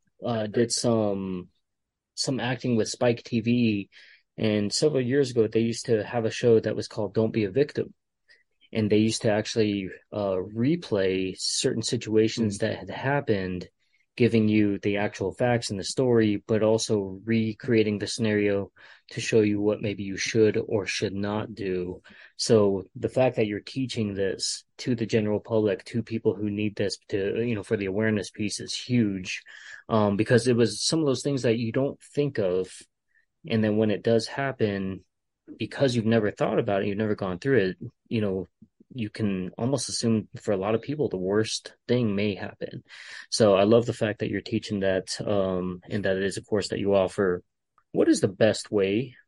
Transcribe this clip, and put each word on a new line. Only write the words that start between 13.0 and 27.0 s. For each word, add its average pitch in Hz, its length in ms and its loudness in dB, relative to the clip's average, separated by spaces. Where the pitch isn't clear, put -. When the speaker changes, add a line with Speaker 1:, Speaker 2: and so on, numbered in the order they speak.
Speaker 1:
giving 113 320 4
you 104 320 4
the 101 180 -2
actual 101 340 -2
facts 120 380 0
and 98 100 -6
the 90 40 -8
story, 113 640 2
but 107 160 2
also 107 600 0
recreating 110 760 2
the 98 80 -6
scenario 104 640 0
to 120 100 -10
show 113 200 4
you 104 200 2
what 104 200 0
maybe 101 220 -4
you 95 140 -6
should 110 400 2
or 101 180 -2
should 95 280 -4
not 104 420 -4
do. 92 460 -6
So 101 600 2
the 113 140 -4
fact 127 280 0
that 113 100 2
you're 104 120 -4
teaching 117 560 -6
this - 480 -4
to 127 160 -2
the 117 100 -4
general 104 340 0
public, 107 460 0
to 113 180 -4
people 110 300 0
who 104 160 -4
need 101 260 -4
this 101 220 -4